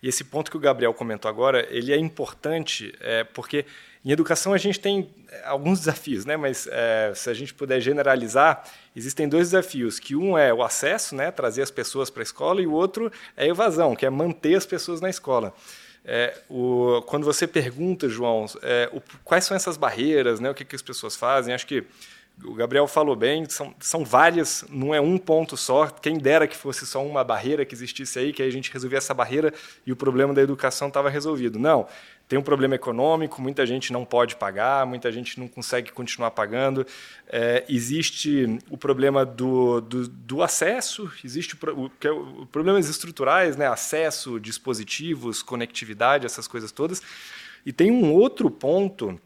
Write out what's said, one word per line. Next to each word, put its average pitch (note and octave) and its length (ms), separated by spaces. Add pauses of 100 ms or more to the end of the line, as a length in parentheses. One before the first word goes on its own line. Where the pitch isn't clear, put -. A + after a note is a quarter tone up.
E C3 60
esse C3 160
ponto D3+ 260
que - 60
o D#3 40
Gabriel C3 320
comentou A2 360
agora, A#2+ 420
ele B2 220
é C#3+ 40
importante, D#3 1040
é, A2+ 240
porque C#3 400 (400)
em C3+ 60
educação D#3+ 420
a G3 60
gente G3+ 220
tem, G3 280 (220)
é, - 140
alguns C#3+ 360
desafios, C#3+ 440
né? D3 120
Mas, C#3 340
é, A2+ 440
se - 160
a A#2 40
gente C3 200
puder C3 260
generalizar, C3+ 840 (300)
existem C3+ 340
dois E3+ 220
desafios, D3 480
que - 180
um F3+ 200
é C#3 160
o A#2 100
acesso, D3 520
né? C#3+ 160
Trazer B2+ 320
as C3+ 80
pessoas C3 400
pra - 120
escola, E3 380
e F#3 60
o D#3 60
outro F#3+ 380 (260)
é B2+ 80
a D3 40
evasão, E3+ 460
que A#2+ 100
é C3 60
manter D#3+ 460
as F#3 100
pessoas E3+ 340
na F#3 80
escola. B2 460 (500)
É, A#2+ 320 (140)
o, B2 560
quando D3 180
você D3 220
pergunta, D#3 640
João, A2+ 380 (160)
é, A#2+ 300
o, C3+ 80 (220)
quais F3+ 220
são G3 120
essas F3 200
barreiras, B2 640
né? B2+ 100
O C#3 40
que C#3+ 100
que C#3 100
as C3 80
pessoas A#2+ 320
fazem? B2 400
Acho B2 140
que C3 160 (600)
o A#2+ 100
Gabriel B2 340
falou D3 260
bem, C#3+ 340
são, - 300
são - 260
várias, D#3 640
não C#3+ 260
é D3+ 60
um E3 160
ponto D#3+ 400
só. C#3 300
Quem D#3 320
dera D3+ 300
que - 80
fosse C3+ 300
só C#3 180
uma C#3+ 180
barreira B2 420
que C3 100
existisse B2 440
aí, C#3 140
que C#3 100
aí C3 60
a B2+ 40
gente C3 200
resolvia B2+ 260
essa C3+ 160
barreira C#3 380 (340)
e B2+ 60
o B2 40
problema C3+ 380
da C3+ 80
educação C3+ 480
tava C#3 180
resolvido. C#3 500
Não, C#3+ 280 (400)
tem C3 120
um C3+ 40
problema C3+ 320
econômico, C#3 640
muita C3 240
gente B2 280
não B2 120
pode A#2+ 320
pagar, A#2 500
muita B2 260
gente A#2+ 260
não B2+ 80
consegue A#2+ 460
continuar A#2+ 400
pagando. C3 520 (440)
É, A#2+ 400
existe C3+ 920 (100)
o - 80
problema C#3 480
do, B2+ 560
do, A#2+ 280
do B2+ 340
acesso, G3 720 (100)
existe C3+ 320
o - 40
pro-, C#3+ 260
o, C3 60
que - 180
é - 20
o, C#3+ 360
problemas E3 420
estruturais, D#3 680
né? C#3+ 120
Acesso, C#3 720
dispositivos, A#2 1040
conectividade, A#2+ 840
essas - 220
coisas A2 240
todas. E3+ 300 (600)
E C#3 80
tem F#3+ 200
um G#3+ 200
outro G3 380
ponto D3 760